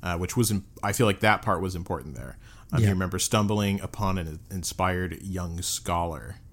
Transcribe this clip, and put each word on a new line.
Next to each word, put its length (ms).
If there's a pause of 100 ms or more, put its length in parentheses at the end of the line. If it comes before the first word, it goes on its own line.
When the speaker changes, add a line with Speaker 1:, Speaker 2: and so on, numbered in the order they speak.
Speaker 1:
uh, 160
which 180
was, 140
in, 140 (180)
I 100
feel 140
like 140
that 220
part 200
was 140
important 400
there. 200 (360)
Um, 80
Speaker 2:
Yeah. 80
Speaker 1:
you 60
remember 260
stumbling 600
upon 380
an 220 (100)
inspired 720
young 400
scholar 760 (160)